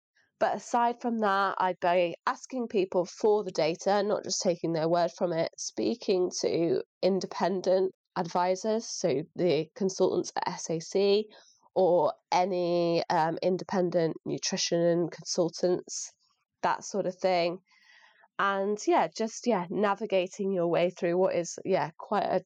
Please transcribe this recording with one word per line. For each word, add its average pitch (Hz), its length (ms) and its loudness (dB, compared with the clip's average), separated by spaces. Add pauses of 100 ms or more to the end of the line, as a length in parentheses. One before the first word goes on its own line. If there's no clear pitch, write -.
(400)
But 196 160 2
aside 240 440 0
from 233 200 -2
that, 196 380 2
I'd 185 200 0
be 175 380 2 (100)
asking 254 400 -4
people 185 400 0
for 214 380 2
the 180 80 -8
data, 180 500 0
not 208 220 -2
just - 180 -6
taking 165 300 0
their 160 160 0
word 170 280 2
from 175 160 -2
it, 165 240 -2
speaking 190 760 -2 (100)
to 160 420 0 (200)
independent 185 920 0 (220)
advisors, 185 680 -2
so 151 360 -2 (140)
the 160 400 2
consultants - 580 0
at - 140 -4
S 175 220 -8
A 165 100 -4
C 202 480 0 (480)
or 175 360 4 (200)
any, 175 760 2
um, 165 340 0
independent 175 840 0
nutrition 170 840 0
consultants, - 1040 -4 (500)
that - 220 -2
sort 143 220 -4
of 180 100 -4
thing. 175 440 0 (760)
And 196 500 0
yeah, 277 180 4 (100)
just, 220 300 -6
yeah, 185 240 0
navigating 196 840 0
your 175 140 2
way 170 240 2
through 175 260 0
what 185 200 2
is, 175 280 -4
yeah, 165 320 0
quite - 300 -2
a 185 200 0